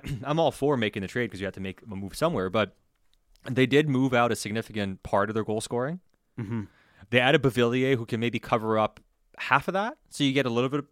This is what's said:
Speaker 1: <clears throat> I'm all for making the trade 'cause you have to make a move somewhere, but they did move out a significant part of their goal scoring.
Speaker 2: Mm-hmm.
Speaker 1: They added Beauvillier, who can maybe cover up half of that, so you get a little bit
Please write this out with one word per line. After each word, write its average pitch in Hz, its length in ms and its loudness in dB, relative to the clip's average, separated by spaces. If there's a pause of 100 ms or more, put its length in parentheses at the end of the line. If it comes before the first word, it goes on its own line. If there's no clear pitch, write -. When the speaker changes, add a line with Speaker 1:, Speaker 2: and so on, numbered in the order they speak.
(100)
Speaker 1:
<clears throat> 120 140 -8
I'm 147 140 -2
all 151 140 4
for 139 240 0
making 107 260 -2
the 92 60 -6
trade 120 240 -4
'cause 92 80 -10
you 98 60 -4
have 95 80 -6
to 98 60 -12
make 95 220 -10
a 101 140 -12
move 98 180 -10
somewhere, 135 340 0
but 104 280 0 (760)
they 127 160 4
did 147 220 4
move 131 260 2
out 120 160 4
a 107 60 -2
significant 104 680 -4
part 104 260 2
of 107 60 -4
their 107 100 -2
goal 110 160 -4
scoring. 131 380 -4 (400)
Speaker 2:
Mm-hmm. 110 240 -6 (480)
Speaker 1:
They 123 80 4
added 135 240 6
Beauvillier, 127 540 2
who 113 100 -4
can 113 140 -4
maybe 117 180 -2
cover 110 400 0
up 107 220 -2 (360)
half - 300 2
of 180 80 -4
that, 220 220 -4 (140)
so - 120 -4
you 135 100 2
get 135 140 2
a 120 40 -2
little 123 200 0
bit 143 220 -4